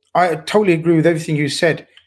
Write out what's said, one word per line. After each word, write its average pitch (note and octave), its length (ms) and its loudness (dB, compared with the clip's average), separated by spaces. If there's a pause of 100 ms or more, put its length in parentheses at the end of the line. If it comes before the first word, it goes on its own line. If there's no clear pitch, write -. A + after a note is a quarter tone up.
(160)
I E3+ 200 2
totally F#3 380 0
agree E3 240 0
with D3+ 100 2
everything D#3+ 300 0
you D3 120 -2
said, - 380 -2 (200)